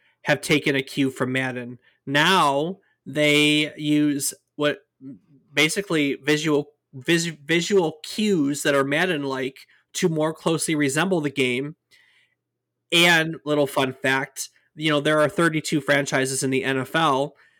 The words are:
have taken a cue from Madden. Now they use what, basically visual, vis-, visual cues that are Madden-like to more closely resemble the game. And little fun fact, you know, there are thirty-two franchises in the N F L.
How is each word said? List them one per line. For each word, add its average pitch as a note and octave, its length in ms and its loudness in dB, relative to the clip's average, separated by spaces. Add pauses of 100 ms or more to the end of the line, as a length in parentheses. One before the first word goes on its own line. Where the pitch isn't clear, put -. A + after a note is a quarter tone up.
(240)
have G3 160 0
taken D3 360 0
a C3+ 60 0
cue C3+ 280 -2
from B2+ 220 -4
Madden. B2 460 -6 (280)
Now D#3 720 2 (260)
they D3 680 2
use D3 580 0 (280)
what, D3 240 -2 (680)
basically D3+ 600 0
visual, D3 560 0 (240)
vis-, E3 500 -2
visual E3+ 600 0
cues D#3+ 580 0
that D3 140 2
are C#3 80 4
Madden-like C#3 720 -2 (360)
to F#3 140 0
more D#3+ 260 0
closely D#3+ 420 -2
resemble D#3 440 0
the D3 120 -4
game. C3 440 -2 (1160)
And E3 520 4
little D3 220 2
fun C3+ 260 -2
fact, C3+ 580 -4 (260)
you D#3 160 -2
know, D3 100 2
there D3+ 180 2
are D3+ 100 4
thirty-two D#3 520 0
franchises C#3 600 -2
in C3+ 80 0
the C3 120 0
N C3+ 140 -2
F C3 180 -6
L. D3 400 0 (240)